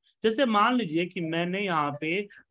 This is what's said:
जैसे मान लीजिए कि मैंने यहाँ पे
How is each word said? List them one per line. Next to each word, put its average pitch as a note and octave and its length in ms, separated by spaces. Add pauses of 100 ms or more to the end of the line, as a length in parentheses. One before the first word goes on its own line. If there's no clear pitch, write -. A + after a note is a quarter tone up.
(240)
जैसे A3+ 200
मान A3+ 300
लीजिए F3+ 320
कि F3+ 140
मैंने E3+ 400
यहाँ D3+ 400
पे F#3 280 (220)